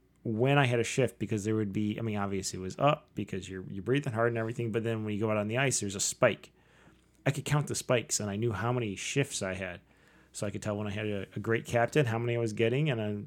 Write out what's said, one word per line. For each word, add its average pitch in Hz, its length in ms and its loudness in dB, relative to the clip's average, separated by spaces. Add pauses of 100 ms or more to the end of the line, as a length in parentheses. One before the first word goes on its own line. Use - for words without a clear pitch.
(220)
when 123 360 4
I 139 80 6
had 120 140 4
a 113 40 4
shift, - 340 2
because 104 260 -2
there 110 100 0
would 107 180 0
be, 107 260 0
I 113 40 -4
mean, 110 160 -2
obviously 98 400 -4
it 92 40 -6
was 92 160 -8
up 147 360 2
because 95 340 -6
you're, 95 220 -10
you're 98 120 -8
breathing 123 300 0
hard 117 160 4
and 117 80 -2
everything, 113 340 -2
but 110 140 0
then 113 180 -2
when 107 120 -2
you 101 60 -2
go 110 100 2
out 107 80 2
on 104 100 0
the 110 80 -2
ice, 131 240 2
there's 98 140 -4
a 98 60 -4
spike. - 500 2 (760)
I 139 60 2
could 139 160 -2
count 143 220 2
the 110 60 -2
spikes, - 460 0
and 104 80 -4
I 101 80 -2
knew 113 160 0
how 107 180 0
many 120 260 -2
shifts - 460 -2
I 95 120 -2
had. 90 260 -8 (520)
So - 140 -6
I 104 40 -4
could 104 100 -6
tell 104 160 -4
when 104 100 -4
I 104 40 -4
had 107 160 -4
a, 101 200 -4 (100)
a - 40 -6
great 113 240 0
captain, 120 400 4
how 113 140 0
many 120 180 0
I - 20 0
was 117 140 0
getting, 117 380 2
and 117 100 0
I, 107 160 -2 (100)